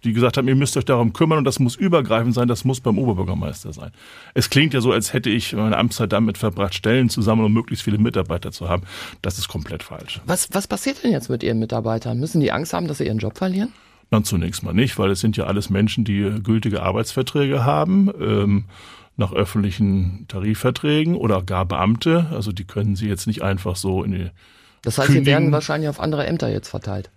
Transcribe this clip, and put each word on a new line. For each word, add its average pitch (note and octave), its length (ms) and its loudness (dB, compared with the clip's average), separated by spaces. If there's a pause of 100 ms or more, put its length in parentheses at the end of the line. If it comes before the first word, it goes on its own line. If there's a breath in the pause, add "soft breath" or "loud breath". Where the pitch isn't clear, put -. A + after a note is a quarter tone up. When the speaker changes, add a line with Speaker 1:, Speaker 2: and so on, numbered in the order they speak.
Speaker 1:
die A#2 100 0
gesagt A#2 240 4
haben, C3 120 2
ihr C3+ 60 4
müsst C3+ 220 2
euch C3 80 0
darum A#2+ 300 2
kümmern D#3+ 240 2
und C#3+ 60 2
das C3 140 0
muss B2 180 2
übergreifend A#2+ 580 2
sein, A#2+ 120 2
das A#2+ 200 0
muss C3 140 0
beim G#2 180 2
Oberbürgermeister F#2 760 -2
sein. - 180 -14 (440 loud breath)
Es - 160 0
klingt C#3+ 240 4
ja B2+ 80 2
so, A#2 100 4
als - 220 0
hätte B2 160 0
ich A2+ 240 -2
meine G#2+ 240 2
Amtszeit A2+ 340 0
damit G#2+ 240 2
verbracht, G2 380 -2
Stellen A#2+ 340 2
zu A#2+ 140 -2
sammeln, A2 240 4
um G#2 80 4
möglichst A2+ 280 -2
viele G#2 140 0
Mitarbeiter F#2 560 0
zu - 160 -8
haben. F2+ 140 0 (400 loud breath)
Das - 160 -6
ist F#2 100 -8
komplett D#2 340 -8
falsch. - 440 -14
Speaker 2:
Was, - 260 -2
was G3 140 -2
passiert C4+ 360 -6
denn A#3+ 80 2
jetzt C3+ 200 -2
mit A#2 120 -4
Ihren A2+ 160 0
Mitarbeitern? A2+ 600 -2
Müssen D#3 220 0
die C3+ 100 2
Angst D3+ 220 -4
haben, F3 120 -2
dass D3+ 120 -6
sie - 80 -2
ihren A2 100 -2
Job G#2 220 -4
verlieren? F#3+ 340 -2 (380 soft breath)
Speaker 1:
Na, - 120 4
zunächst F2 400 -2
mal E2 120 -6
nicht, A#2+ 240 2
weil G2 120 2
es F#2+ 100 -2
sind A2 180 0
ja G2 60 -2
alles G2+ 260 -2
Menschen, G#2+ 340 2
die G2+ 260 0 (120)
gültige A2 400 0
Arbeitsverträge C3 840 0
haben, D#3+ 460 4 (100)
ähm, G#2 440 2 (520 loud breath)
nach F#2 160 0
öffentlichen G2 960 0
Tarifverträgen C3 840 0
oder G2+ 280 0
gar F#2 220 0
Beamte. A2 680 2
Also G#2+ 220 -4
die F#2+ 120 -8
können G#2 300 -2
sie G#2 140 -4
jetzt G2 180 -4
nicht G#2+ 160 -2
einfach F#2 340 -2
so F#2 280 -2
in G2+ 80 -2
die F2+ 180 -4 (520 soft breath)
Speaker 2:
Das A2+ 160 -2
heißt, C#3 100 2
sie C#3 60 8
Speaker 1:
kündigen. C3+ 180 6
Speaker 2:
werden C#3+ 200 4
wahrscheinlich D3+ 360 0
auf C#3+ 100 -6
andere D3+ 280 -2
Ämter C3+ 240 -2
jetzt G2+ 180 -4
verteilt. G2+ 480 -8